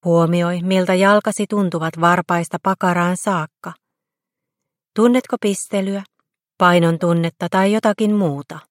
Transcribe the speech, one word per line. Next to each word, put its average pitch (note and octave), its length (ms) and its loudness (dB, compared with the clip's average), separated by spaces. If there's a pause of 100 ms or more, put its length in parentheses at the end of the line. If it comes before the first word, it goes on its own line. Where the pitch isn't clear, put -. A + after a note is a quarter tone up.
Huomioi, E3+ 560 2
miltä F#3 320 0
jalkasi G3+ 540 2
tuntuvat E3+ 540 -2
varpaista E3+ 640 0
pakaraan F3+ 540 0
saakka. E3 560 -6 (1200)
Tunnetko A#3+ 460 2
pistelyä, G3 640 -4 (540)
painon E3+ 420 4
tunnetta E3+ 520 -2
tai G3 220 0
jotakin G#3+ 420 0
muuta? D#3 440 -4 (120)